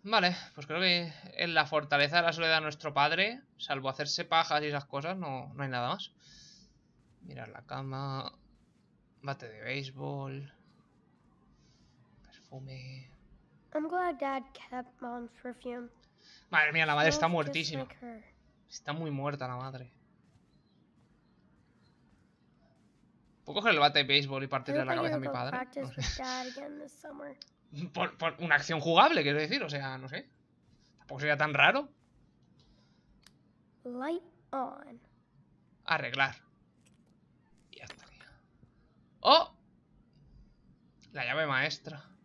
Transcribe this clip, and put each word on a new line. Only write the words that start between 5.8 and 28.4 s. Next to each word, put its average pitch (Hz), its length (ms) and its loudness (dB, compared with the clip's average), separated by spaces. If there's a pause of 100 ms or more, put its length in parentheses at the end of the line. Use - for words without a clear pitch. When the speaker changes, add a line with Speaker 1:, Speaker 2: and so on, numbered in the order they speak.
Speaker 1:
más. 196 220 -6 (1080)
Mira 127 260 -14
la - 200 -20
cama. 135 680 -8 (880)
Bate 135 260 -8
de 107 140 -16
béisbol. 135 920 -8 (1700)
Perfume. 131 880 -18 (640)
Speaker 2:
I'm 311 140 -4
glad 349 300 -2
Dad 269 240 -4 (120)
kept - 480 -14
Mom's 240 300 -10 (100)
perfume. 247 480 -12 (580)
Speaker 1:
Madre 151 240 6
mía, 160 140 4
la 151 80 4
madre 151 160 8
está 151 160 2
Speaker 2:
Smells 170 180 2
just 143 100 -4
Speaker 1:
muertísima. 151 300 -2
Speaker 2:
like - 180 -16
her. 233 220 -16 (460)
Speaker 1:
Está - 240 -8
muy 160 160 -4
muerta 139 360 -4
la 127 100 -8
madre. 131 360 -12 (3500)
¿Puedo 147 160 -2
coger 214 140 6
el 151 60 6
bate 147 180 6
de 143 80 4
béisbol 135 380 2
y - 20 -4
partirle 135 380 0
la 131 100 0
Speaker 2:
I 127 40 0
hope - 100 0
I - 20 0
Speaker 1:
cabeza - 60 0
a - 20 -2
Speaker 2:
get - 20 -2
Speaker 1:
mi - 60 -6
Speaker 2:
to - 60 -4
go 269 60 -4
Speaker 1:
padre? - 120 -4
Speaker 2:
practice 254 320 -6
Speaker 1:
No 262 100 -8
sé. - 60 -14
Speaker 2:
with - 180 -4
Dad 254 300 -6
again 285 340 -12
this 294 120 -16
summer. 285 440 -14 (360)
Speaker 1:
<laughs> 151 220 -8
Por, 175 240 -4
por 165 220 -2